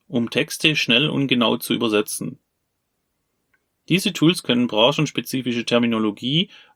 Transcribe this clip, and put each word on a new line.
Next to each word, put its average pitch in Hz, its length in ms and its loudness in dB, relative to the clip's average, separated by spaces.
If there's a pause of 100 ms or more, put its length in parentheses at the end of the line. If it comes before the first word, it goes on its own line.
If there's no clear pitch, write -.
um 120 240 -2
Texte 139 440 -2
schnell 143 360 0
und 139 160 -2
genau 120 300 2
zu - 180 -4
übersetzen. 107 640 -2 (1500)
Diese 180 260 0
Tools 170 280 2
können 123 240 0
branchenspezifische 123 1000 0
Terminologie 120 840 0 (260)